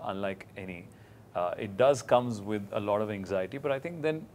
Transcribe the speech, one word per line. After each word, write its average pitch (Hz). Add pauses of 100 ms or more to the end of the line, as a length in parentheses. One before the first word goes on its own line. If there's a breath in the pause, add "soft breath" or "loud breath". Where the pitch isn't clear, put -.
unlike 98 (100)
any. 92 (480 loud breath)
Uh, 87
it 101
does 131
comes 123
with 104 (100)
a 110
lot 101
of 107
anxiety, 95
but 139
I 135
think 170
then 156 (100)